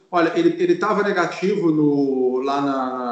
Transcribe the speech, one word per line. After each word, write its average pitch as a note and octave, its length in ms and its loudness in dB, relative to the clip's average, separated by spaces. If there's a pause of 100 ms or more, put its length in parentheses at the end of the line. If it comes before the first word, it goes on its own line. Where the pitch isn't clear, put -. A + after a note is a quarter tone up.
(100)
olha, E3 260 2
ele, E3+ 260 2
ele F3 140 2
tava G3+ 260 0
negativo F3+ 680 0
no, C3+ 680 2
lá C#3 220 -2
na, C3 360 -4 (160)